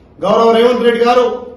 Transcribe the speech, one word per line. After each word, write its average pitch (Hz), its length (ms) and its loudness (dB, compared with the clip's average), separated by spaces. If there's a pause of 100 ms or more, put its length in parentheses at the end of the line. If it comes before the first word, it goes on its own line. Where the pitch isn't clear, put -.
(260)
గౌరవ 226 260 2
రేవంత్ 233 320 0
రెడ్డి 233 220 0
గారు 240 520 0